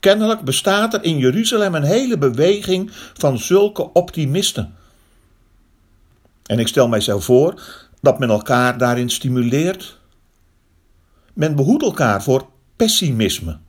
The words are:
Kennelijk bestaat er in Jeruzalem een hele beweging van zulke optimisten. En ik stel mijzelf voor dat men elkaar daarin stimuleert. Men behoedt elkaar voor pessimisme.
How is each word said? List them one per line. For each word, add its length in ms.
Kennelijk 400
bestaat 540
er 100
in 140
Jeruzalem 560
een 80
hele 360
beweging 760
van 460
zulke 540
optimisten. 840
En 160
ik 100
stel 200
mijzelf 360
voor 380
dat 180
men 120
elkaar 480
daarin 320
stimuleert. 880
Men 240
behoedt 260
elkaar 400
voor 240
pessimisme. 840